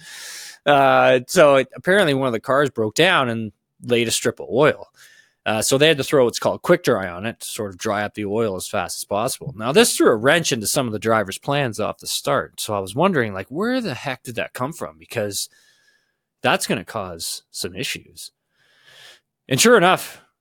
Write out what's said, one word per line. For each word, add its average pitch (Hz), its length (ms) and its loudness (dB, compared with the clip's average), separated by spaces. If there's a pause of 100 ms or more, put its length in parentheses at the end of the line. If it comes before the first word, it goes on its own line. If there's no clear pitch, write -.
(680)
Uh, 131 600 4
so 147 280 6
it, 135 200 2
apparently 180 380 2
one 131 140 0
of 120 60 -2
the 110 60 0
cars 139 300 2
broke 110 240 -4
down 160 360 4
and 113 220 -4 (300)
laid 117 260 0
a 113 40 -2
strip - 280 -2
of 67 120 -12
oil. 135 360 2 (580)
Uh, 110 160 0
so 135 160 2
they 151 120 6
had 156 80 2
to 131 80 -2
throw 139 180 4
what's 113 160 0
called 101 220 -2
quick 170 220 2
dry 104 220 0
on 90 200 -8
it 117 160 -8
to - 60 -12
sort 107 220 -8
of 92 80 -16
dry 104 260 -2
up 104 100 -6
the 107 100 -8
oil 104 320 -2
as 87 120 -10
fast 90 300 -6
as - 60 -10
possible. 104 540 -6
Now, 113 160 -4
this 226 240 4
threw 330 100 4
a 135 80 6
wrench 147 380 2
into 107 140 -4
some 135 200 0
of 107 60 -8
the 104 60 -4
drivers' 107 380 0
plans 139 440 -4
off 95 160 -4
the - 100 -16
start. - 540 -4
So 110 120 -6
I 101 60 -2
was 95 160 -8
wondering, 139 380 0
like, 95 140 -10
where 233 340 -4
the 180 120 -6
heck 127 300 -8
did 123 120 -12
that - 180 -6
come 127 180 -6
from? 78 260 -12
Because 101 520 -6 (920)
that's 160 240 0
gonna 117 200 -4
cause 90 640 -10
some 92 240 -10
issues. - 560 -10 (1200)
And 131 100 2
sure 233 160 6
enough, 180 460 2 (200)